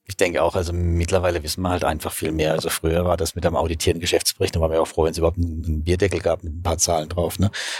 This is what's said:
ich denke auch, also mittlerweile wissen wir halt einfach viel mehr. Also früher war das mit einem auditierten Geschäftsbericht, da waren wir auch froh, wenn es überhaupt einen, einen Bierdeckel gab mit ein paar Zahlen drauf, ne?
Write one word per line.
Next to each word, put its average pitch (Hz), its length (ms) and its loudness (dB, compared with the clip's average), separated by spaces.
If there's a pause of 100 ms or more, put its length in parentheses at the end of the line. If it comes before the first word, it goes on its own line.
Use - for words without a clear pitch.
ich - 100 -10
denke 85 260 2
auch, 85 140 2
also 85 160 -2
mittlerweile 85 720 2
wissen 78 180 -6
wir 90 60 0
halt 90 160 0
einfach 80 280 -2
viel 80 200 -4
mehr. 78 200 2
Also 78 160 -2
früher 82 360 0
war 87 120 2
das 82 200 -4
mit 85 100 -2
einem 85 80 2
auditierten 82 460 0
Geschäftsbericht, - 560 0
da 85 40 2
waren 80 120 2
wir 80 100 2
auch 78 60 0
froh, - 160 0
wenn 82 80 2
es 82 60 -6
überhaupt 82 200 2
einen, 82 260 -2
einen 78 200 -2
Bierdeckel 87 340 2
gab 82 240 0
mit 82 100 -8
ein 85 120 -10
paar 85 140 0
Zahlen 80 300 0
drauf, 85 300 -2
ne? 95 140 2 (280)